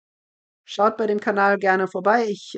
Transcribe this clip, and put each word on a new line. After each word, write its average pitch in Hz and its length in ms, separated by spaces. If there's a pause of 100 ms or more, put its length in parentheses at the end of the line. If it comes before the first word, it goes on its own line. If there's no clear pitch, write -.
(640)
Schaut 214 320
bei 220 100
dem 208 140
Kanal 202 380
gerne 190 300
vorbei. 208 400
Ich, 202 300